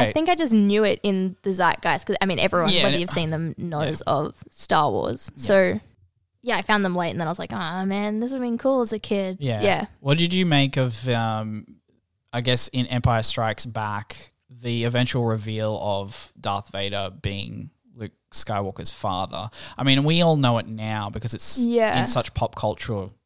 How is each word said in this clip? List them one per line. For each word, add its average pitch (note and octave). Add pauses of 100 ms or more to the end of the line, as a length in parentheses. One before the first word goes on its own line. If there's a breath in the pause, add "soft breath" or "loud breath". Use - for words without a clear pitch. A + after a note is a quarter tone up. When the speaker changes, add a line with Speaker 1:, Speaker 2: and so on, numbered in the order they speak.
Speaker 1:
great." -
Speaker 2:
think D#4+
I F4+
just D4+
knew G#3
it G3+
in F#3+
the G3
zeitgeist F3
'cause, G3+
I G3
mean, F#3
everyone, F3
Speaker 1:
Yeah, E3+
Speaker 2:
whether C#3
Speaker 1:
and D3+
Speaker 2:
you've F3
seen D#3+
them, D#3+
Speaker 1:
yeah. -
Speaker 2:
knows D#3
of D3+ (160)
Star D3+
Wars. -
Speaker 1:
Yeah. C#3
Speaker 2:
So, F#3+ (600)
yeah, A#3
I F#3+
found G#3
them F3+
late F3
and A2
then E3
I -
was F3
like, E3+
"Ah, F#3
man, G#3
this A#3+
would've C4+
been A#3
cool C4+
as A3
a G#3+
kid." F#3+
Speaker 1:
Yeah. A#2
Speaker 2:
Yeah. G3 (140)
Speaker 1:
What C#3
did E3+
you F#3
make C#3
of, B2
um, A2 (680)
I C#3+
guess B2+
in B2+
Empire A#2+
Strikes A2
Back, A2 (180)
the A#2
eventual B2
reveal G#2+
of G2
Darth G2+
Vader G2 (120)
being G2+ (260)
Luke A2 (200)
Skywalker's G2+
father? F#2+ (280 loud breath)
I -
mean, C3+
we E3
all E3
know B2
it G#2
now A2
because A2+
it's -
Speaker 2:
Yeah. A#3
Speaker 1:
in F#3
such C3
pop -
culture G#2+ (200)